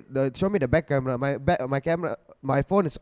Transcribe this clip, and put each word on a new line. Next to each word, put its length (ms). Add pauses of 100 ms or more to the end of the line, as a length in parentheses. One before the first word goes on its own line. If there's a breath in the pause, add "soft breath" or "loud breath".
they 260
show 160
me 80
the 100
back 180
camera. 300
My 220
back, 280
my 140
camera, 340 (280)
my 200
phone 220
has 180